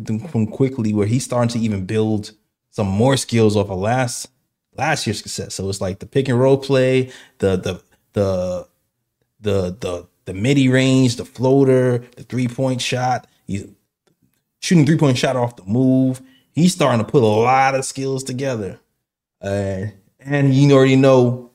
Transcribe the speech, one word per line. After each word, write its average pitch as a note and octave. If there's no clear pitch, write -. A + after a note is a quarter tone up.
from A2
Quickley B2
where G#2
he's A#2+
starting A#2+
to -
even G2
build A2
some G#2
more A2+
skills A2+
off G2
of F#2
last, A#2+
last C#3
year's -
success. -
So F#2+
it's F#2+
like F#2+
the -
pick C3+
and B2
roll C3+
play, C3
the, F#2+
the, F#2
the, F#2
the, G2
the, F2+
the F#2+
midi C3
range, C3
the F#2
floater, C3
the -
three-point B2+
shot. B2+
He's G2
shooting D#3+
three-point D3
shot C3+
off B2
the -
move. C3
He's F3
starting B2
to -
put D3
a A2
lot C3
of C3
skills C3+
together. B2
Uh, G2
and C#3
you C#3
already C3+
know, B2+